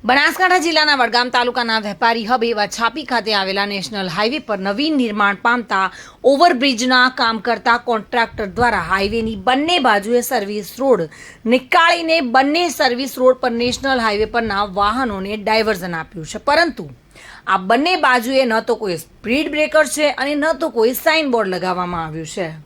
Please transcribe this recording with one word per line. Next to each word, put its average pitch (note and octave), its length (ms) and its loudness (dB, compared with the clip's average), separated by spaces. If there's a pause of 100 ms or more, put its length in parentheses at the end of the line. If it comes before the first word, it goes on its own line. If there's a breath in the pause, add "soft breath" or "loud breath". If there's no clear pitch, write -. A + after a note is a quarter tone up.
બનાસકાંઠા D#4+ 500 4
જિલ્લાના D#4 380 2
વડગામ A#3+ 340 2
તાલુકાના A#3+ 500 0
વેપારી A3+ 460 0
હબ A#3 180 0
એવા G#3+ 240 0
છાપી A#3 360 -4
ખાતે A3 300 -2
આવેલા G3 320 0
નેશનલ G3 420 -6
હાઈવે G#3+ 320 -2
પર G#3 200 -6
નવીન A#3+ 380 -2
નિર્માણ G#3 380 0
પામતા G#3 560 0 (320 loud breath)
ઓવરબ્રિજના B3+ 920 4
કામ A3+ 220 0
કરતા A#3 380 0
કોન્ટ્રાક્ટર A3+ 680 -2
દ્વારા G#3 340 0
હાઈવેની G3+ 560 -2
બંને C#4 440 0
બાજુએ A#3 420 2
સર્વિસ G#3 580 -6
રોડ B3+ 220 2 (440 loud breath)
નીકાળીને E4 760 2
બંને C#4+ 480 2
સર્વિસ C4 480 -2
રોડ B3+ 180 4
પર B3+ 160 -2
નેશનલ B3 480 -2
હાઈવે G#3+ 260 0
પરના G#3+ 400 -2
વાહનોને G3+ 720 -2
ડાયવર્ઝન G#3 580 0
આપ્યું D#3+ 300 -10
છે, G#3+ 120 -12
પરંતુ C#4+ 520 0 (580 loud breath)
આ F#3+ 100 0
બંને B3 380 2
બાજુએ C4 500 2
ન A3+ 140 0
તો A3+ 160 -2
કોઈ F#3 220 -4
સ્પીડ C#4+ 540 -4
બ્રેકર D4+ 340 2
છે D4 260 0
અને C#4+ 240 -4
ન D4+ 180 0
તો D#4 160 -2
કોઈ A#3 240 2
સાઇનબોર્ડ C4 560 0
લગાવવામાં F3+ 560 -4
આવ્યું D#3 200 -10
છે. D#3+ 280 -8 (120)